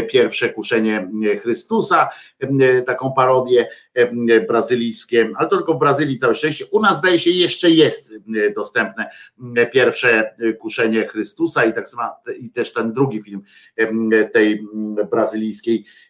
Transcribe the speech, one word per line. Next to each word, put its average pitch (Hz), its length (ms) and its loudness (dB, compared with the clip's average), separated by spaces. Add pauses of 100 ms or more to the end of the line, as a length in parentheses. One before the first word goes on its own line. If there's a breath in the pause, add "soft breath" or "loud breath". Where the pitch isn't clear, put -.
(120)
Pierwsze 117 380 2
kuszenie, 110 500 -2
em, 104 400 -2
Chrystusa, 151 680 0 (300 loud breath)
em, 135 200 -2 (280)
taką 131 260 -4
parodię, 127 560 2 (260 loud breath)
em, 120 320 2 (220)
brazylijskie, 117 880 0
ale 160 120 -2
to 196 80 2
tylko 165 180 -2
w - 40 -4
Brazylii, 143 400 0
całe 117 160 2
szczęście. - 320 -4
U 214 140 0
nas, 202 180 2
zdaje 180 200 2
się, 170 120 2
jeszcze 175 400 2
jest, 151 420 2
em, 104 420 -2
dostępne, 107 560 -4 (300 loud breath)
em, 120 140 -14 (180)
Pierwsze 117 640 2 (260)
kuszenie 113 480 -2
Chrystusa 131 560 -2
i 113 80 2
tak 107 160 -8
samo, 120 140 -10 (360)
i 117 120 -16
też 117 220 -6
ten 113 200 -4
drugi 117 300 -2
film, 101 200 -14 (340 soft breath)
em, 113 340 -2 (220)
tej, 107 200 4
em, 107 420 -8 (160)
brazylijskiej, 110 760 -2 (260 soft breath)